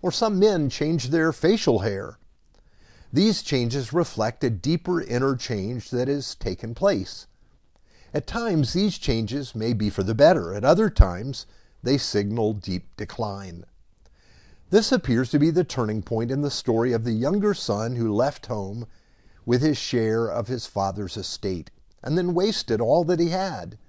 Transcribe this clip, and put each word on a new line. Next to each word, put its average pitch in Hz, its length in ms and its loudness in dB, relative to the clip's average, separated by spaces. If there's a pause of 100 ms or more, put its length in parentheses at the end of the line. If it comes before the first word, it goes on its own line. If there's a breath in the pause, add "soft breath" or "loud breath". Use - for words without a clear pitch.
or 185 80 0
some 214 280 0
men 180 320 4
change 147 380 -2
their 160 220 2
facial 160 500 2
hair. 98 380 -6 (920 soft breath)
These 196 300 2
changes 123 500 -2
reflect 120 500 -2
a 131 60 2
deeper 156 540 0
inner 127 340 0
change 113 540 -6
that 127 180 -2
has 143 260 -4
taken 117 400 -6
place. 165 520 -2 (880 soft breath)
At 147 120 -2
times, 196 460 0
these 196 240 0
changes 120 580 -4
may 117 200 -2
be 104 160 0
for 95 120 -4
the 104 120 0
better. 117 400 4
At 104 100 -4
other 175 240 6
times, 120 560 4 (380 soft breath)
they 135 160 2
signal 107 560 0
deep 92 420 -8
decline. 98 720 -8 (1040 soft breath)
This 214 200 4
appears 131 420 2
to 156 60 4
be 156 120 4
the 165 140 2
turning 110 360 -2
point 117 300 -2
in 139 100 -2
the 147 100 -2
story 117 440 0
of 113 100 -2
the 120 80 0
younger 190 400 0
son 117 440 -4
who 113 140 0
left 120 360 0
home 107 400 -8 (580 soft breath)
with 123 160 2
his 151 160 2
share 113 520 0
of 101 200 -4
his 123 180 -6
father's 98 520 -4
estate 95 520 -6 (320)
and 156 140 -2
then 180 160 0
wasted 175 480 0
all 139 240 4
that 165 160 0
he 170 80 2
had. 160 480 -6 (120)